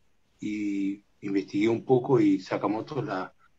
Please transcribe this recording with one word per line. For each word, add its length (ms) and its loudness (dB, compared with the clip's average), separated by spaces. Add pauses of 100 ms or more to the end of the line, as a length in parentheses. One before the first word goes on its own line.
(380)
y 640 -4 (200)
investigué 460 0
un 160 -2
poco 360 4
y 180 6
Sakamoto 640 -4
la 320 -6 (240)